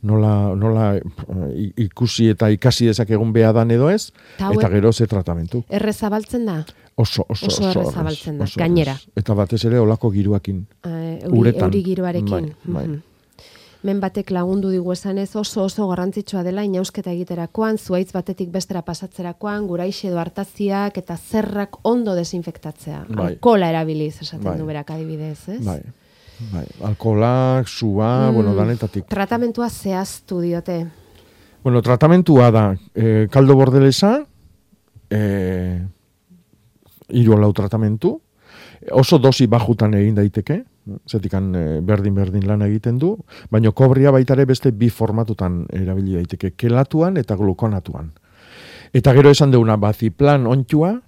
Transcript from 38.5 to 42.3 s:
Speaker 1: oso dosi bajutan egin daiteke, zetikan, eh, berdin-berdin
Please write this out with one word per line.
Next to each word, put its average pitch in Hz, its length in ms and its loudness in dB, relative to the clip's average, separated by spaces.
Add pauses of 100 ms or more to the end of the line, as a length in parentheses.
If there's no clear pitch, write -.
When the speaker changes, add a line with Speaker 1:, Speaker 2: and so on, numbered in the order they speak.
Speaker 1:
oso 135 260 6
dosi 127 280 4
bajutan 110 480 2
egin 104 200 4
daiteke, 104 500 0 (440)
zetikan, 95 460 -2
eh, 80 260 -2
berdin-berdin 98 680 -2